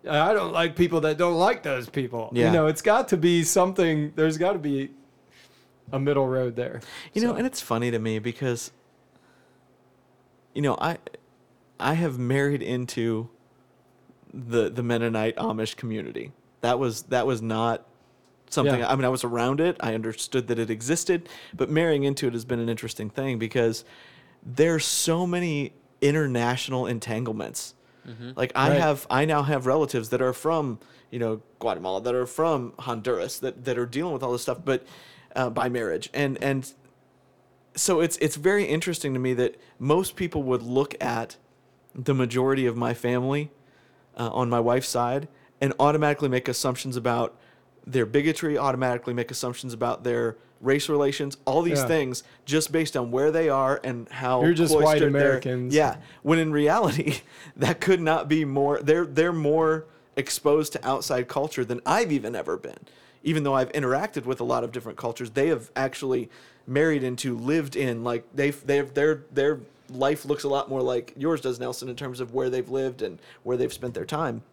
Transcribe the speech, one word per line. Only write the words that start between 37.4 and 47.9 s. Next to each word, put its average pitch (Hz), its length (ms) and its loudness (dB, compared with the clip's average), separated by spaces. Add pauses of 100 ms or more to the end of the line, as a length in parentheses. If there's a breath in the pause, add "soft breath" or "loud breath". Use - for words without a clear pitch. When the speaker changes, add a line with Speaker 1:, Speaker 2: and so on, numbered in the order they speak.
Speaker 2:
so 175 240 2
it's, 165 180 2
it's 151 180 0
very 190 300 2
interesting 160 500 -2
to 127 40 -2
me 127 140 0
that 123 260 0 (200 soft breath)
most 160 360 0
people 165 280 -4
would 127 180 0
look 127 420 -2
at 117 320 -4 (600)
the 131 180 -2
majority 127 540 2
of 117 100 0
my 120 160 -2
family, 127 560 -2 (680 soft breath)
uh, 117 140 -4
on 123 180 0
my 120 120 4
wife's 120 260 2
side 131 400 -2 (320 soft breath)
and 139 200 0
automatically 147 500 4
make 127 180 0
assumptions 127 480 -2
about 120 400 -2 (500 soft breath)
their 127 200 2